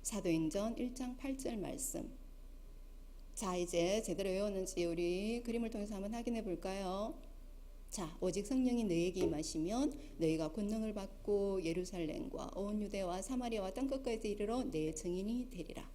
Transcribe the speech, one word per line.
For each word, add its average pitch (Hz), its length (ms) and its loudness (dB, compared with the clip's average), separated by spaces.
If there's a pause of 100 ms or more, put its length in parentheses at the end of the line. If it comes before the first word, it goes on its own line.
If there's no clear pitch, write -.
사도행전 180 760 2
일 247 160 0
장 247 220 -4
팔 269 220 -4
절 247 200 -4
말씀. - 520 -4 (1200)
자, 185 220 0
이제 180 460 4
제대로 190 280 0
외웠는지 185 540 2
우리 180 600 2
그림을 233 260 0
통해서 208 240 -4
한번 196 180 -2
확인해 233 300 0
볼까요? 196 720 0 (760)
자, 165 320 -4
"오직 185 240 2
성령이 254 380 4
너희에게 180 380 4
임하시면 170 720 2 (260)
너희가 160 320 4
권능을 214 440 0
받고 196 680 2
예루살렘과 170 920 -2
온 208 260 0
유대와 196 400 0
사마리아와 226 520 0
땅 262 120 0
끝까지 247 440 0
이르러 214 340 2
내 156 280 2
증인이 202 600 0
되리라." - 420 -8